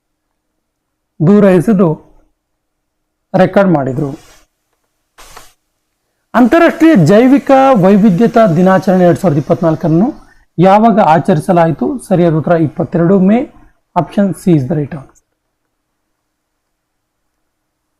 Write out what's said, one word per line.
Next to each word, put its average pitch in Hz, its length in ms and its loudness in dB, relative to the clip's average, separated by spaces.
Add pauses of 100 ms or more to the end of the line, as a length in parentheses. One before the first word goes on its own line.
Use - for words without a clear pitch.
(1300)
ದೂರ 208 160 2
ಎಸೆದು 185 640 0 (1300)
ರೆಕಾರ್ಡ್ 185 340 0
ಮಾಡಿದ್ರು. 139 400 -4 (2250)
ಅಂತಾರಾಷ್ಟ್ರೀಯ 311 600 2 (100)
ಜೈವಿಕ 247 460 2 (220)
ವೈವಿಧ್ಯತಾ 208 720 2
ದಿನಾಚರಣೆ 185 580 0
ಎರಡ್ 175 160 2
ಸಾವಿರದ 156 180 -2
ಇಪ್ಪತ್ನಾಲ್ಕನ್ನು 165 920 -4 (300)
ಯಾವಾಗ 214 400 2
ಆಚರಿಸಲಾಯಿತು? 175 1000 -2
ಸರಿಯಾದ 175 340 -2
ಉತ್ತರ 160 180 -4
ಇಪ್ಪತ್ತೆರಡು 165 680 -2
ಮೇ. 214 360 -2 (440)
Option 196 300 -4
C - 160 -10
is 160 160 2
the 127 120 -6
right 147 180 -6
answer. - 320 -18 (2750)